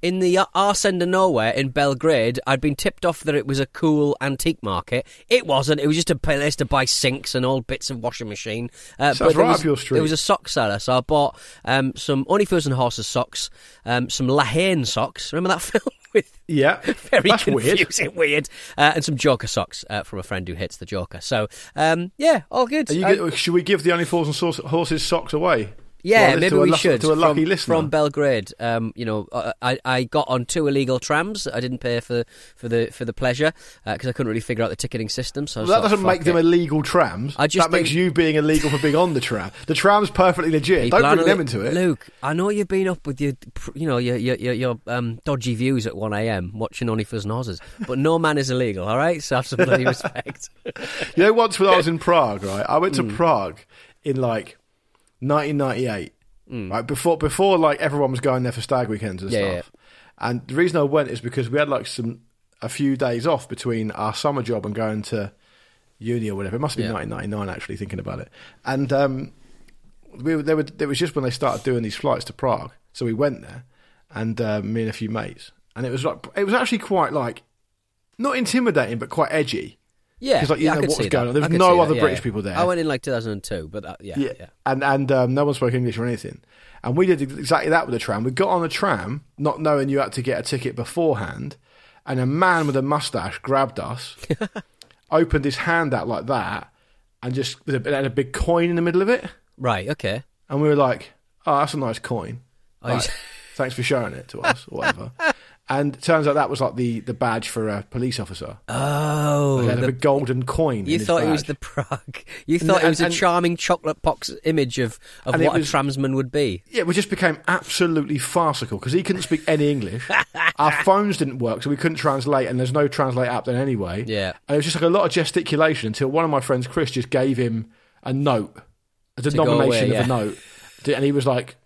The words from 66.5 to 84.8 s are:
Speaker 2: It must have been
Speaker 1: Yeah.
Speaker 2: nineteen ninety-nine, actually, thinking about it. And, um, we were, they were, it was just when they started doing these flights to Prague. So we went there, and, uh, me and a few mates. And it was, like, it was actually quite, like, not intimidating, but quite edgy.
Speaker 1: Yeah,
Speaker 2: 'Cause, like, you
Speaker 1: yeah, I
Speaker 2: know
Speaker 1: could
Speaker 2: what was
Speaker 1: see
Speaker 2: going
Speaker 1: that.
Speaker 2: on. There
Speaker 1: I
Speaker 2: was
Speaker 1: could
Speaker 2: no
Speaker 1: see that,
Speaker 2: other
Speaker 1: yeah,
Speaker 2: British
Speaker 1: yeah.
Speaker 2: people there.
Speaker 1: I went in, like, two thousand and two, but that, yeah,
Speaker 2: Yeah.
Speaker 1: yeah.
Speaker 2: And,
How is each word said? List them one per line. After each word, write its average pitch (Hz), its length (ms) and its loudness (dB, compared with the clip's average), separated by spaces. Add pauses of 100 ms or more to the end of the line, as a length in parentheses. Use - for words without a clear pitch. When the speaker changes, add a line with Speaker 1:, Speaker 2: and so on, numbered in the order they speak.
Speaker 2:
It - 40 -4
must 147 160 -4
have 120 80 -2
been - 80 -2
Speaker 1:
Yeah. 101 120 -4
Speaker 2:
nineteen 104 60 -8 (200)
ninety-nine, 104 180 -4
actually, - 280 -10
thinking 98 220 -8
about 98 220 -8
it. - 80 -14 (360)
And, 135 280 -2
um, 135 400 0 (920)
we 160 140 0
were, 151 60 -2
they 156 120 2
were, 151 120 0 (120)
it 151 80 -2
was 139 120 -2
just 160 180 -2
when 139 80 -2
they 127 60 0
started - 340 -2
doing 123 180 0
these 110 140 -6
flights - 300 0
to - 60 -14
Prague. - 400 -4 (200)
So - 140 -8
we 117 80 -2
went 135 280 -2
there, - 220 -18 (500)
and, 113 260 -4
uh, 107 220 0
me 110 200 -4
and 110 80 -2
a - 40 -8
few 110 160 -6
mates. - 400 -8 (240)
And 120 120 -6
it 123 40 -4
was, 127 140 -4
like, - 220 -6 (100)
it 202 80 0
was 202 100 0
actually 247 240 0
quite, 165 360 0
like, 120 280 -4 (760)
not 262 180 -2
intimidating, 180 640 0
but 113 100 -8
quite 156 240 -2
edgy. 143 460 -4 (400)
Speaker 1:
Yeah, 254 220 2
Speaker 2:
'Cause, 139 80 0
like, 151 120 2
you 160 40 0
Speaker 1:
yeah, 156 80 4
I - 40 2
Speaker 2:
know 147 40 0
Speaker 1:
could - 80 0
Speaker 2:
what 151 100 -2
was 110 60 0
Speaker 1:
see 98 60 -2
Speaker 2:
going 123 140 2
Speaker 1:
that. 120 40 -2
Speaker 2:
on. 123 60 -4
There 147 80 2
Speaker 1:
I 147 40 0
Speaker 2:
was 160 60 2
Speaker 1:
could 170 60 4
Speaker 2:
no 185 140 8
Speaker 1:
see 175 40 8
that, 170 60 6
Speaker 2:
other 156 140 4
Speaker 1:
yeah, 120 40 0
Speaker 2:
British 147 200 2
Speaker 1:
yeah. - 20 -16
Speaker 2:
people 107 200 -4
there. 95 140 -4
Speaker 1:
I 165 80 2
went 180 160 0
in, 160 80 -2
like, 135 140 -2
two 139 80 -6
thousand 113 220 -4
and 98 100 -8
two, 82 280 -8
but 98 120 -10
that, 85 180 -14
yeah, 98 180 -14
Speaker 2:
Yeah. 139 220 -2
Speaker 1:
yeah. 85 60 -18 (180)
Speaker 2:
And, 135 180 -2